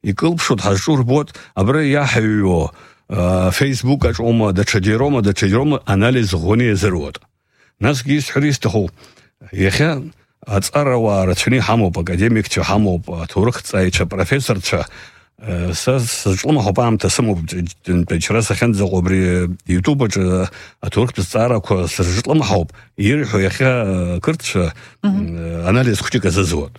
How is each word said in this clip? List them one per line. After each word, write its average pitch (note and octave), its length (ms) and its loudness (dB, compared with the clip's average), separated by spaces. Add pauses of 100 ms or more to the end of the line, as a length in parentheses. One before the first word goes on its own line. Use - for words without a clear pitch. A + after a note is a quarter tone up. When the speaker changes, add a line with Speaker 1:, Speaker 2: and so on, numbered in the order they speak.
Speaker 1:
Икылԥшуат, C#3 560 0
ҳазҿу G2+ 360 0
рбот, C3 320 2 (260)
абра B2+ 280 0
иаҳаҩуа, A2 880 2 (380)
э, F2+ 420 2
Facebook-аҿ B2+ 680 0
аума, A2+ 320 2
даҽаџьароума, G#2+ 720 0
даҽаџьароума A2 640 0
анализ G#2 480 2
ӷәыни G#2 360 2
иазыруат. F2 480 -2 (640)
Насгьы C#3 380 0
исҳәар C#3 260 -2
исҭаху, A2 460 0 (640)
иахьа C3+ 500 0 (440)
аҵарауаа A2 800 2
рацәаны G2+ 320 2
иҳамоуп, G#2 400 2
академикцәа F#2 640 0
ҳамоуп, F#2 480 0
аҭоурыхҵааҩцәа, F#2 960 -2
профессорцәа. F#2+ 800 -2 (540)
Э, F2+ 340 -4
са C3 240 0
сзыҿлымҳауп A2+ 800 0
аамҭа A2+ 300 2
сымоуп, G#2+ 360 0
т-, F2+ 160 -6 (220)
т-, F2 220 2
т-, E2+ 120 -2
џьара A2 240 0
сахьынӡаҟоу G2+ 560 0
абри F#2 220 2 (460)
YouTube-аҿы F#2 840 0 (320)
аҭоурыхтә G#2 400 -2
зҵаарақәа G#2 680 0
сырзыҿлымҳауп. G2 840 0 (280)
Ирҳәо G#2+ 440 0
иахьа, B2+ 320 0 (120)
э, F2+ 360 -2
қырҭцәа, F#2 520 -2 (300)
Speaker 2:
Мгм. E2+ 340 -2
Speaker 1:
э, E2+ 320 -6
анализ A#2 320 2
хәҷык - 260 -2
азазуат. E2+ 520 0